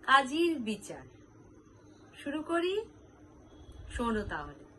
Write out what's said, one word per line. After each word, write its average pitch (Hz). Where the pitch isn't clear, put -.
কাজীর 285
বিচার। 208
শুরু 294
করি, 349
শোনো 226
তাহলে। 151